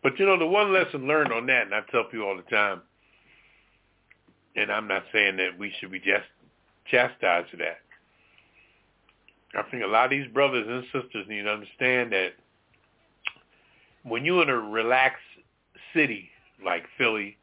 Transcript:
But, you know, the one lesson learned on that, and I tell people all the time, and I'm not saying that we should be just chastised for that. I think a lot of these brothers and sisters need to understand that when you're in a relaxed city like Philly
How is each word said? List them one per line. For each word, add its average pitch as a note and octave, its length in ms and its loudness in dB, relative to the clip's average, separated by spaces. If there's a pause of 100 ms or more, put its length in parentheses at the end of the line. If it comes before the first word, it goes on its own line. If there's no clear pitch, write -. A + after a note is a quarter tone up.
But, C3+ 200 0
you G3 60 4
know, F#3+ 120 6
the E3 80 2
one G3 260 2
lesson D3+ 360 0
learned D3 240 2
on A#2+ 140 -4
that, B2+ 160 2
and G2 120 -6
I G#2+ 60 0 (100)
tell A#2 140 0
people A2 240 -6
all G2 80 -4
the F2+ 60 -14
time, G2+ 400 0 (1700)
and G#2 160 -2
I'm G#2+ 160 -4
not G2 160 -2 (100)
saying G2+ 260 2
that F#2 200 -4
we G2+ 140 -10
should - 180 -12
be F#2+ 80 -12
just F#2+ 280 0 (580)
chastised G2 680 0
for - 60 -20
that. E2 240 -6 (1700)
I G#2 80 -4
think A#2+ 200 -8
a G2 60 -2
lot A2 160 4
of C3 60 0
these C#3 180 -2
brothers B2 400 0
and B2 240 -6
sisters A#2 340 -8
need G#2 160 -8
to G#2 80 -4
understand A#2+ 640 -2
that F#2 220 0 (1700)
when B2 200 -6
you're F3 180 4
in C#3+ 80 2
a C3 60 2
relaxed A#2 680 0 (680)
city A#2 380 -2 (340)
like F2 200 -2 (120)
Philly G#2+ 460 -2